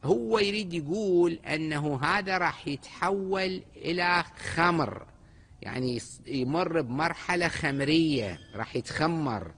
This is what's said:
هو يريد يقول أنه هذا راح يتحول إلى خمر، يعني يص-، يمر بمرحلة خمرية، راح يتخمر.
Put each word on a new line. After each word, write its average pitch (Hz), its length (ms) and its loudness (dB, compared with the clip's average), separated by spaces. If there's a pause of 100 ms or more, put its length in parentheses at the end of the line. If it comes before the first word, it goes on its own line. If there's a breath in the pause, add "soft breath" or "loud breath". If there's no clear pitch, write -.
هو 220 340 2
يريد 202 360 0
يقول 175 580 2
أنه 151 720 -2
هذا 190 360 0
راح 165 300 0
يتحول 190 920 -2 (140)
إلى 175 480 2 (300)
خمر، 160 520 2 (560 soft breath)
يعني 123 380 -2
يص-، - 260 -14
يمر 160 540 0
بمرحلة 165 680 0
خمرية، 139 920 2 (160)
راح 107 220 -4
يتخمر. 131 800 -2